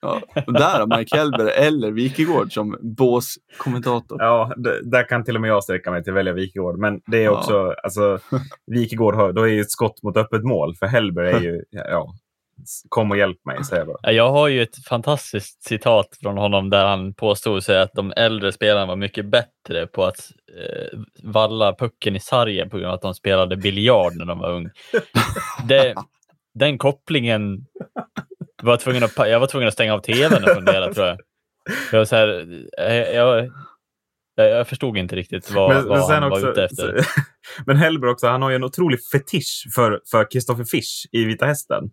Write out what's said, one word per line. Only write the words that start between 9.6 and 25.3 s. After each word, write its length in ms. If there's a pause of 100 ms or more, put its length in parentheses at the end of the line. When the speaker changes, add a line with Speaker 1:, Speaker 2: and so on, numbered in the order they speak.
Speaker 2:
ett 100
skott 320
mot 140
öppet 280
mål. 320
För 100
Hellberg 440
är 100
ju, 260
Speaker 1:
<laughs> 40
Speaker 2:
ja, 440 (480)
s-, 260
kom 220
och 60
hjälp 280
mig, 200
säger 160
jag 60
bara. 160
Speaker 3:
Ja, 100
jag 180
har 180
ju 140
ett 260
fantastiskt 760
citat 460 (140)
från 160
honom 320
där 160
han 280
påstod 500
sig 160
att 140
de 220
äldre 360
spelarna 340
var 100
mycket 340
bättre 560
på 180
att, 260 (280)
eh, 400 (260)
valla 500
pucken 420
i 40
sargen 500
på 60
grund 120
av 60
att 80
de 120
spelade 420
biljard 600
när 80
de 140
var 140
ung. 160 (480)
Speaker 1:
<laughs> 520